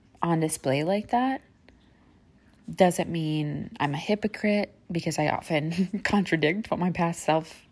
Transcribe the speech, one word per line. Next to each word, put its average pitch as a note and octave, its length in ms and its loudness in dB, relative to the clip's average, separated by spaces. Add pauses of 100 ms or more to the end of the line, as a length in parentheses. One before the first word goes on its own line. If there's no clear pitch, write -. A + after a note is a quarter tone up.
(240)
on E3+ 160 2
display D3 440 0
like G3+ 280 -2
that? C4 300 0 (1300)
Does F3+ 240 6
it F3 100 -2
mean D3+ 640 -2 (100)
I'm C#3+ 140 0
a C#3+ 40 -4
hypocrite G#3 760 -2 (180)
because E3 280 -2
I D3+ 80 2
often E3+ 720 -2
<laughs> - 20 -18
contradict F3 680 0
what - 80 -2
my F3+ 100 2
past E3+ 320 -2
self D#3 400 0 (100)